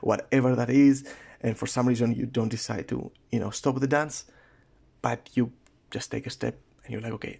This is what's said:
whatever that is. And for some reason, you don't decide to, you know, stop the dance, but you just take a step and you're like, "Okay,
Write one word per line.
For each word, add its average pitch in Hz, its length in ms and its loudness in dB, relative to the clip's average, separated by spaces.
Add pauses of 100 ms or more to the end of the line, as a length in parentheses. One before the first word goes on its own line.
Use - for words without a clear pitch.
whatever 127 520 2
that 120 140 0
is. 139 420 6 (320)
And 113 140 0
for - 100 -6
some 123 220 0
reason, 117 240 2
you 120 140 -2
don't 113 240 0
decide 117 380 -6
to, 123 220 -6 (220)
you 117 80 0
know, 101 80 -2
stop 131 320 -2
the 139 60 0
dance, 147 400 -2 (720)
but 120 320 -4
you 120 200 0 (380)
just - 200 -10
take 113 160 -6
a 120 40 -10
step - 280 -6 (260)
and 120 80 -12
you're 107 80 -6
like, 113 140 -8
"Okay, - 240 -12